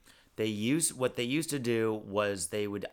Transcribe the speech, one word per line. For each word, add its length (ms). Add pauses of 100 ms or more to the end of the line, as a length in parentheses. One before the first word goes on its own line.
(360)
They 100
used, 500
what 200
they 80
used 260
to 80
do 480
was 420
they 180
would 260